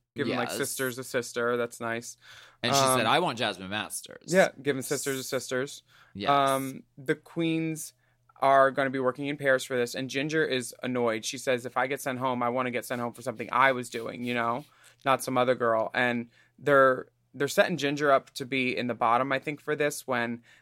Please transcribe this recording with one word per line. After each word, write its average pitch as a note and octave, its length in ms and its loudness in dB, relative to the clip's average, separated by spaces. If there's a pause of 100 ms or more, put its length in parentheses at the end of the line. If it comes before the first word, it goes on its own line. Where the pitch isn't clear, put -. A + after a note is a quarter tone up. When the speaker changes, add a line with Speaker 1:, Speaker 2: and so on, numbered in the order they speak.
(160)
Speaker 1:
Giving, C3 200 -2
like, A#2+ 140 -2
Speaker 2:
Yes. F#2+ 80 -6
Speaker 1:
sister's C3 400 -4
a C3 60 -12
sister. B2 540 -2
That's A#2+ 220 -4
nice. A#2 380 -6 (460)
Speaker 2:
And B2 100 2
she C#3 60 6
said, C3 220 4
Speaker 1:
Um, A2 60 2
Speaker 2:
"I C3+ 120 4
want D#3+ 180 -2
Jasmine F#2+ 320 -4
Masters." - 640 -8
Speaker 1:
Yeah, F3+ 160 6 (120)
giving C3+ 200 -2
sisters C3+ 380 -4
as B2+ 100 -10
sisters. C3 540 -4 (320)
Speaker 2:
Yes. G2 160 -2
Speaker 1:
Um, C3+ 520 0 (140)
the D3 180 -4
queens D#3+ 800 -4 (480)
are C3+ 300 6
gonna C3+ 180 0
be C3 100 -4
working C3 280 -2
in C#3+ 100 -6
pairs C3+ 260 2
for C3+ 140 -4
this, A#2+ 180 -2
and C3 140 -6
Ginger D3+ 340 0
is B2+ 380 -2
annoyed. A#2+ 440 0
She - 120 -6
says, B2+ 300 -2
"If A#2+ 100 -4
I B2+ 80 2
get C3+ 160 -6
sent B2+ 160 -4
home, B2 240 -2
I A#2+ 80 0
wanna B2+ 220 -2
get A#2+ 140 -4
sent B2 160 -6
home A#2+ 120 -6
for - 80 -18
something A#2 300 -8
I C3 220 4
was B2 180 -6
doing, A#2 320 -8
you A#2+ 100 -2
know, A#2+ 320 -2 (400)
not C3+ 180 2
some C3 140 -2
other B2+ 160 4
girl." A2+ 400 2
And A#2+ 360 0 (280)
they're, C3+ 500 6 (280)
they're C3+ 120 -2
setting F#3 300 2
Ginger C#3+ 340 2
up C3 240 4
to C#3 100 -8
be B2+ 300 -2
in A#2+ 120 -2
the A#2 80 -2
bottom, A#2+ 360 2
I C3+ 60 0
think, C#3+ 240 -6
for D3+ 140 -4
this D3 320 -2
when A#2+ 340 -2 (200)